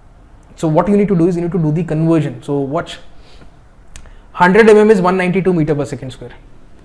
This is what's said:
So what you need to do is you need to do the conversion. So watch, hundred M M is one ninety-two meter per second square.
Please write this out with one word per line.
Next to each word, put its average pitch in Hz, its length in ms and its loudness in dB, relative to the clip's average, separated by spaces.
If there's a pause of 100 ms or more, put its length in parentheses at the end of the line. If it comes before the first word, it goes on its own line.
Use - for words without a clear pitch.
(560)
So 165 120 -6
what 156 200 0
you 202 100 2
need 202 100 2
to 202 80 0
do 165 120 2
is 185 80 0
you 175 80 -4
need 170 100 -6
to 196 60 -2
do 151 120 -2
the 170 120 -2
conversion. 156 600 -2
So 143 160 -4
watch, 143 380 -8 (1300)
hundred 190 380 4
M 214 80 6
M 214 140 6
is 196 100 2
one 180 160 0
ninety-two 180 360 0
meter 156 220 -2
per 143 100 -4
second 127 260 -12
square. - 240 -20 (500)